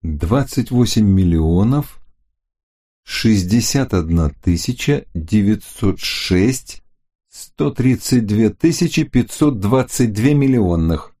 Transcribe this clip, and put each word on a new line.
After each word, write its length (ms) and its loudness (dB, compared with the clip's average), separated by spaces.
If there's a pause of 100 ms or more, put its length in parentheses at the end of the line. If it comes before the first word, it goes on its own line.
двадцать 680 -4
восемь 360 2
миллионов 920 2 (1040)
шестьдесят 880 0
одна 360 0
тысяча 840 -4
девятьсот 880 -2
шесть 840 -4 (440)
сто 440 -6
тридцать 540 0
две 240 2
тысячи 540 0
пятьсот 560 0
двадцать 540 0
две 220 2
миллионных. 840 0